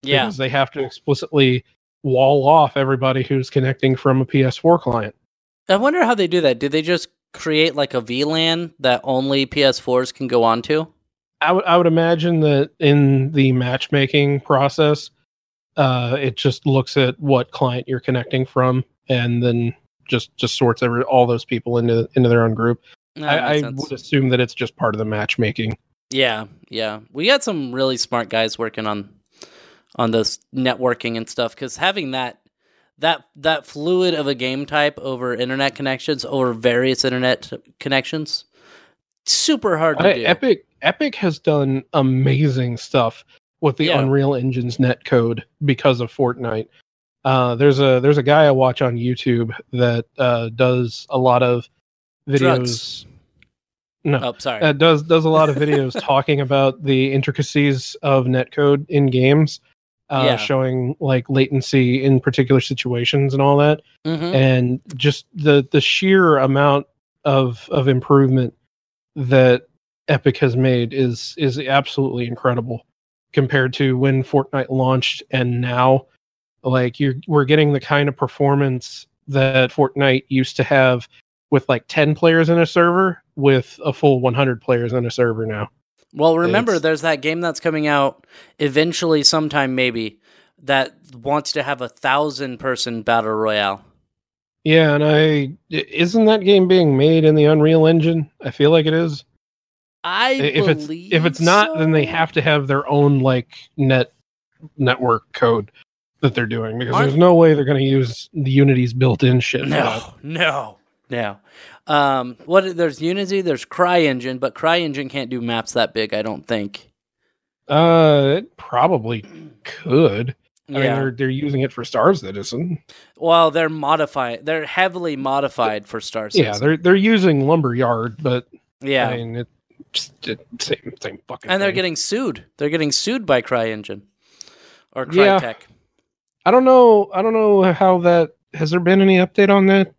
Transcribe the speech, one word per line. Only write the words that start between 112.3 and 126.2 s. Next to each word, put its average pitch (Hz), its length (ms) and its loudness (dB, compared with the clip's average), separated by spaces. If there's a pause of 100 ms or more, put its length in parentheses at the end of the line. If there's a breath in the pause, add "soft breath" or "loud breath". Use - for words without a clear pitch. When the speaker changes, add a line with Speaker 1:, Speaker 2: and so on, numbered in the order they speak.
Speaker 1:
what, 185 320 0
there's 160 240 -2
Unity, 190 400 -4
there's 165 240 -4
CryEngine, 143 720 0
but 127 160 -6
CryEngine 160 540 -2
can't 131 220 -10
do 127 100 -6
maps 117 320 -6
that 117 220 -2
big, 110 180 -4
I 107 80 -4
don't 107 260 -8
think. 104 440 -8 (800)
Speaker 2:
Uh, 151 680 4
it 226 200 -12
probably 120 640 -2 (400)
could. 127 720 0 (320)
I 147 40 -14
Speaker 1:
Yeah. 135 60 -4
Speaker 2:
mean, 117 40 -2 (180)
they're, 135 120 -4
they're 131 180 -4
using 139 320 -4
it 143 100 -4
for 120 120 -12
Star 127 300 2
Citizen. 127 680 -8 (340 soft breath)
Speaker 1:
Well, 165 340 2
they're 160 200 -2
modifying. 143 720 -4
They're 156 220 -6
heavily 175 500 -4
modified 131 720 -4
for 113 140 -10
Star 110 300 -8